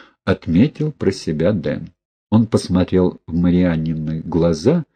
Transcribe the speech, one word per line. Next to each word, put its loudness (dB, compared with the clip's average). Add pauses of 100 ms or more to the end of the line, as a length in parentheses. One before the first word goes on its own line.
(260)
отметил 0
про -2
себя -2
Дэн. -6 (380)
Он 4
посмотрел 0
в -6
Марианнины 0
глаза, 0 (100)